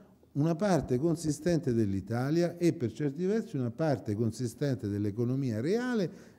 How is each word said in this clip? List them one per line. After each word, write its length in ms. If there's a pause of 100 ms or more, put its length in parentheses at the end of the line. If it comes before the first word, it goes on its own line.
(340)
una 220
parte 420
consistente 760
dell'Italia 840
e 160
per 200
certi 320
versi 320
una 140
parte 440
consistente 720
dell'economia 720
reale 800